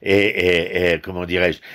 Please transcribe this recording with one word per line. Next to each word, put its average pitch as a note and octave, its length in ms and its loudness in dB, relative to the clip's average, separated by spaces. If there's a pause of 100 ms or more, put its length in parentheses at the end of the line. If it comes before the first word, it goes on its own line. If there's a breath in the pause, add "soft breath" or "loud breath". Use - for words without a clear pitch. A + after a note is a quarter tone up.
et, G2 140 2
et, F2+ 760 0
et, D#2+ 80 -2
comment F2+ 260 -10
dirais-je, F2+ 340 0 (140 loud breath)